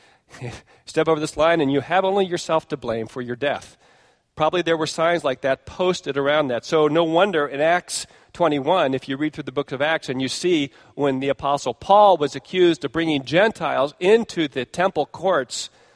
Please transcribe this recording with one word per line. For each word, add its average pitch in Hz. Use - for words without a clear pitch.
<laughs> 120
Step 160
over 160
this 151
line 165
and 135
you 139
have 175
only 190
yourself 170
to 151
blame 113
for -
your 120
death. 127
Probably 156
there 165
were 156
signs 170
like 131
that 135
posted 175
around 143
that. 117
So 156
no 165
wonder 165
in 139
Acts 175
twenty-one, 151
if 131
you 135
read 151
through 147
the 143
book 139
of 135
Acts 156
and 131
you 131
see 156
when 139
the 139
Apostle 139
Paul 196
was 147
accused 170
of 123
bringing 156
Gentiles 147
into 190
the 131
temple 175
courts, 156